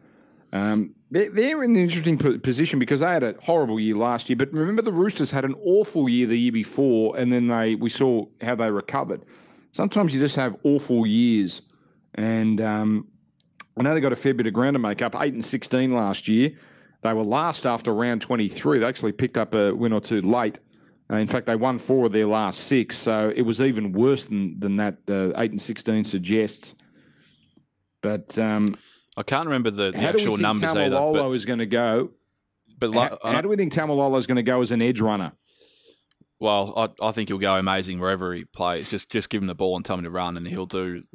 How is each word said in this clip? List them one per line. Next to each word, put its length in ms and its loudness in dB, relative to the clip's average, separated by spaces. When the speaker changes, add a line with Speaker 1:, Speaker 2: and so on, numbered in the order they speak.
Speaker 1:
Um, 440 -2
they're, 180 0
they're 340 0
in 80 2
an 60 6
interesting 400 2
po-, 220 2
position 400 0
because 220 0
they 40 2
had 180 2
a 180 -2
horrible 380 2
year 160 2
last 340 0
year, 60 2
but 160 -2
remember 300 0
the 100 -2
Roosters 400 0
had 140 0
an 180 -2
awful 460 2
year 180 2
the 100 2
year 140 2
before, 680 2
and 140 0
then 160 2
they, 280 2
we 140 -2
saw 360 2
how 140 -2
they 160 0
recovered. 500 -4
Sometimes 420 0
you 60 0
just 160 0
have 280 -2
awful 440 2
years, 540 2
and, 440 0
um, 480 0
I 40 0
know 100 2
they 80 2
got 100 2
a 60 0
fair 160 2
bit 140 0
of 60 0
ground 220 2
to 40 2
make 220 -2
up. 140 -2
Eight 180 -2
and 120 -8
sixteen 480 0
last 340 -2
year. 240 4
They 100 0
were 100 0
last 420 -2
after 280 0
round 280 0
twenty-three. 580 0
They 60 4
actually 280 -2
picked 240 -2
up 160 -2
a 200 4
win 200 0
or 80 0
two 200 -2
late. 380 0
Uh, 60 -4
in 140 0
fact, 180 -2
they 80 2
won 240 0
four 260 2
of 60 2
their 160 2
last 400 0
six, 300 0
so 360 0
it 100 0
was 180 0
even 320 0
worse 340 2
than, 320 -4
than 160 -2
that, 220 -2
uh, 220 0
eight 100 0
and 100 -6
sixteen 420 -2
suggests. 720 -2
But, 360 -4
um, 400 0
Speaker 2:
I 80 -8
can't 240 -2
remember 240 0
the, 200 0
the 80 -8
Speaker 1:
how 120 0
do 60 0
we 40 4
Speaker 2:
actual 140 0
Speaker 1:
think 60 -2
Speaker 2:
numbers 340 0
either, 200 2
Speaker 1:
Taumalolo 180 2
Speaker 2:
but 20 -2
Speaker 1:
is 140 -4
gonna 200 -2
go? 460 0
Speaker 2:
but 140 -2
like, 200 2
Speaker 1:
How, 120 -10
Speaker 2:
I 120 0
Speaker 1:
how 60 0
do 60 -4
we 80 0
think 180 0
Taumalolo 460 0
is 80 -4
gonna 160 2
go 180 2
as 100 0
an 100 2
edge 180 2
runner? 320 0
Speaker 2:
Well, 360 2
I, 340 -2
I 20 0
think 180 -4
he'll 80 -4
go 180 2
amazing 440 -2
wherever 340 -2
he 120 -10
plays. 440 -4
Just, 220 -8
just 180 -4
give 140 -2
him 40 -2
the 60 -6
ball 220 0
and 100 -8
tell 100 -4
him 100 -8
to 40 -10
run, 280 -4
and 100 -10
he'll 180 -8
do, 380 -8